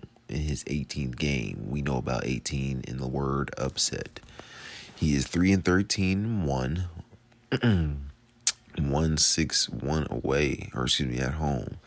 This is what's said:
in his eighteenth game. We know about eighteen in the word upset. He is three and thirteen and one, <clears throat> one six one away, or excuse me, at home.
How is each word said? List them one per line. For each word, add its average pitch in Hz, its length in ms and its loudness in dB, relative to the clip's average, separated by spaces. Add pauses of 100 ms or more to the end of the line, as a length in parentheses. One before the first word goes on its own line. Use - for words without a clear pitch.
(300)
in - 100 -2
his 76 280 0
eighteenth 69 500 -2
game. 55 520 -2
We 71 120 -2
know 67 160 0
about 60 280 -2
eighteen 65 640 -2
in 64 100 -6
the 65 100 -4
word 67 500 0
upset. - 640 -2 (720)
He 78 180 4
is 67 140 2
three 90 240 4
and 95 120 4
thirteen 95 600 2
and 107 240 0
one, 67 380 0 (760)
<clears throat> 80 380 4 (800)
one 76 380 2
six - 520 2
one 73 400 -2
away, 67 640 0
or 64 100 -2
excuse 65 260 2
me, 62 100 -2
at 65 140 0
home. 73 540 -2